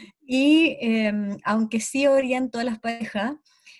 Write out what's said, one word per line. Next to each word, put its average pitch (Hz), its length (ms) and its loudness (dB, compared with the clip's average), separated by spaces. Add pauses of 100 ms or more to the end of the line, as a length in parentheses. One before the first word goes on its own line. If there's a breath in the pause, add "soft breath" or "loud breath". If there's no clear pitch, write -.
(260 loud breath)
Y, 277 540 4
em, 208 640 -2
aunque 220 360 0
sí 269 260 0
oriento 254 520 2
a 233 60 -4
las 233 140 -4
parejas, 233 560 -6 (460 soft breath)